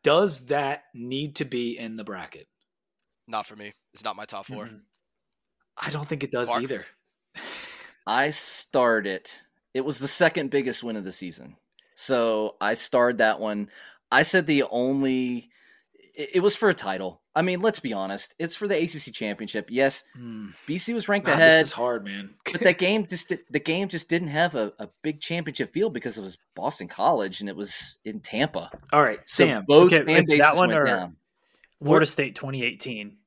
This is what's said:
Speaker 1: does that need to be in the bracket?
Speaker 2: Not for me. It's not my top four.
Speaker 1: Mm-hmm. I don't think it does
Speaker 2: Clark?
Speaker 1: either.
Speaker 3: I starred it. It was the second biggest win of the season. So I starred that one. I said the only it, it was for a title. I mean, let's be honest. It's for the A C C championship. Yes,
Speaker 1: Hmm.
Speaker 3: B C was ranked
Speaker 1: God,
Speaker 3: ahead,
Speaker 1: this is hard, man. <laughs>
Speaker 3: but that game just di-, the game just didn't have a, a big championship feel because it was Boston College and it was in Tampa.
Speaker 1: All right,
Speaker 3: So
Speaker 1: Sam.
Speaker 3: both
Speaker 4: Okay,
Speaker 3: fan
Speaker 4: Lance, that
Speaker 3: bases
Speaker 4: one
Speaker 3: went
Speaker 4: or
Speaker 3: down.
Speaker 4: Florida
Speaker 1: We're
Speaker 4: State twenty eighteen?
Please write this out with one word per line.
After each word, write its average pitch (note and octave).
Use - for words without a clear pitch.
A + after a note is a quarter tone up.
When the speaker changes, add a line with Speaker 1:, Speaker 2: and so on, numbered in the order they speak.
Speaker 1:
does D3
that C#3
need C3+
to D3+
be A#2+
in A2+
the G#2+
bracket? F2+
Speaker 2:
Not A2
for G#2+
me. G#2
It's G#2+
not G#2+
my G#2
top G2+
four. G#2
Speaker 1:
Mm-hmm. G#2+
I D3+
don't D3
think C#3+
it C3+
does B2
Speaker 2:
Clark? A#2
Speaker 1:
either. C3
Speaker 3:
I C3
starred A#2
it. -
It C3
was C#3+
the C3+
second D#3
biggest B2+
win A#2
of G#2
the F#2
season. E2
So A2+
I G#2
starred A#2+
that A2
one. G#2
I C3+
said F3+
the C#3+
only B2+
it, D3
it F3+
was G3+
for G#3+
a F3+
title. F#2+
I D#3+
mean, F3+
let's G#3+
be A2+
honest. G2
It's E3
for G#3+
the G3+
A E3
C D#3+
C -
championship. G#2
Yes, C3+
Speaker 1:
Hmm. A2+
Speaker 3:
B E3
C A#3
was G#3+
ranked G3+
Speaker 1:
God, D3+
Speaker 3:
ahead, D#3+
Speaker 1:
this D#3+
is -
hard, A#2+
man. G2
<laughs> -
Speaker 3:
but E3+
that F3+
game G3
just F3
di-, F3
the D3
game F3+
just F3
didn't E3
have D3+
a, G#2+
a G#2
big D3+
championship D#3
feel G#3
because A#2+
it G2+
was F#2+
Boston F#2+
College G#2
and G2+
it F#2+
was -
in G#2
Tampa. A2
Speaker 1:
All D3
right, A2
Speaker 3:
So -
Speaker 1:
Sam. A2+
Speaker 3:
both E3+
Speaker 4:
Okay, D#3+
Speaker 3:
fan C#3+
Speaker 4:
Lance, D#3+
that D3
Speaker 3:
bases D3
Speaker 4:
one F3+
Speaker 3:
went D#3+
Speaker 4:
or C#3
Speaker 3:
down. F#2
Speaker 4:
Florida D#3
Speaker 1:
We're -
Speaker 4:
State C3+
twenty C3+
eighteen? A2